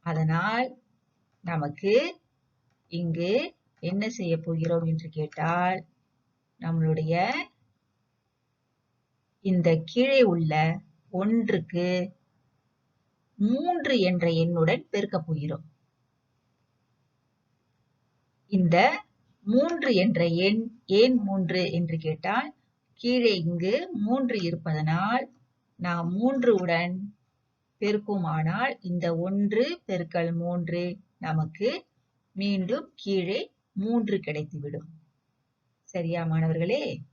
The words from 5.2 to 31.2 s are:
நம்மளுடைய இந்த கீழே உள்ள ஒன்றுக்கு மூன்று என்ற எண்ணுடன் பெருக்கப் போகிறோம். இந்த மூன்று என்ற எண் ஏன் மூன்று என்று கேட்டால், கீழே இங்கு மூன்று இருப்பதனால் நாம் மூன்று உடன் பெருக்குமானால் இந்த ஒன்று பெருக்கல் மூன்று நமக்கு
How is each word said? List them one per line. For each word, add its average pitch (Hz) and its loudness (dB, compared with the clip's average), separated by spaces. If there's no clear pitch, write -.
நம்மளுடைய 160 0
இந்த 180 4
கீழே 269 4
உள்ள 170 2
ஒன்றுக்கு 190 0
மூன்று 285 0
என்ற 180 2
எண்ணுடன் 165 2
பெருக்கப் 202 -4
போகிறோம். 143 -6
இந்த 175 4
மூன்று 277 2
என்ற 180 2
எண் 208 2
ஏன் 240 6
மூன்று 190 -2
என்று 165 -2
கேட்டால், 190 -4
கீழே 240 2
இங்கு 175 -2
மூன்று 233 0
இருப்பதனால் 170 -2
நாம் 170 -4
மூன்று 240 2
உடன் 175 0
பெருக்குமானால் 202 -2
இந்த 175 -4
ஒன்று 202 0
பெருக்கல் 170 -2
மூன்று 175 -2
நமக்கு 160 -2